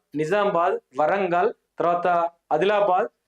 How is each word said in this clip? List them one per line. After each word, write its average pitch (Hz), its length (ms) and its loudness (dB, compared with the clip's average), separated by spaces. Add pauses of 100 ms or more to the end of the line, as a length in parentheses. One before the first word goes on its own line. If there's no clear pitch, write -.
(160)
నిజామాబాద్, 185 600 0 (220)
వరంగల్, 180 520 0 (260)
తర్వాత 175 280 0 (460)
ఆదిలాబాద్, 202 560 0 (200)